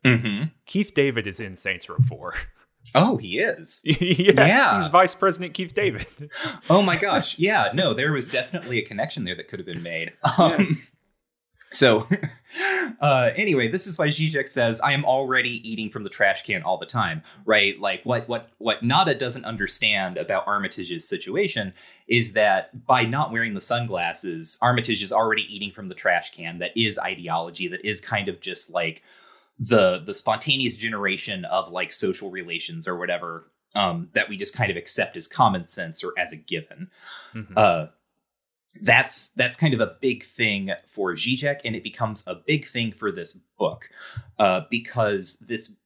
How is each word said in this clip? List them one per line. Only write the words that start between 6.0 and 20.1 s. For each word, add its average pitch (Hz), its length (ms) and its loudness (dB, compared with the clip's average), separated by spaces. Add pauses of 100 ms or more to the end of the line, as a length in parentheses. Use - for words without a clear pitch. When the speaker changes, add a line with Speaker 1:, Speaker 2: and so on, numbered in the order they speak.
Speaker 2:
<laughs> - 260 -10
Speaker 1:
Oh 185 120 8
my 175 160 2
gosh. 180 420 0
Yeah, 165 340 4
no, 147 200 2
there 139 180 0
was 131 160 -2
definitely 123 500 -4
a 104 80 -2
connection 113 380 -6
there 90 140 -6
that - 100 -14
could 95 120 -12
have 87 60 -12
been 85 160 -10
made. 82 300 -6 (260)
Speaker 2:
Yeah. 170 80 8
Speaker 1:
Um, 165 380 2 (880)
so, 117 340 6 (500)
<laughs> 370 460 -2
uh, 131 340 4
anyway, 156 340 2
this 185 180 -2
is 170 100 -6
why 151 120 2
Zizek 156 400 -2
says, 117 320 0
"I 139 100 2
am 143 140 0
already 127 640 0
eating 110 220 -6
from 110 140 -10
the 98 60 -8
trash 98 340 2
can 95 180 -4
all 87 160 -2
the 95 80 -10
time," 87 380 -4 (220)
right? 101 340 4
Like, 95 260 -4
what, 120 220 -2
what, 117 300 -8
what 110 260 -2
Nada 143 320 4
doesn't 120 300 -4
understand 101 720 0